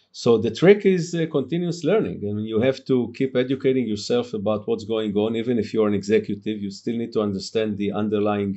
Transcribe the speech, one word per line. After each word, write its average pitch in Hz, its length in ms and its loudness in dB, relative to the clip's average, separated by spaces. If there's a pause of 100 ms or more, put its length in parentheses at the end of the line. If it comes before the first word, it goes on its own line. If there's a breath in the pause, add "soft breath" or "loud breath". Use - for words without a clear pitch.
(120)
So 117 240 4
the 110 140 0
trick 196 340 6
is, 170 300 2
uh, 165 160 0
continuous 170 520 -2
learning, 143 420 0
and 104 220 -4
you 110 140 -2
have 135 260 0
to 123 300 2
keep 131 200 -2
educating 131 500 0
yourself 117 480 -2
about 107 340 -2
what's 113 160 -2
going 107 300 -2
on. 107 200 2
Even 117 240 0
if 101 140 -2
you're 107 160 4
an 104 60 0
executive, 104 640 0
you 101 100 -6
still 117 280 -6
need 117 140 -6
to 110 100 0
understand 104 560 -2
the 101 140 -2
underlying, 104 640 0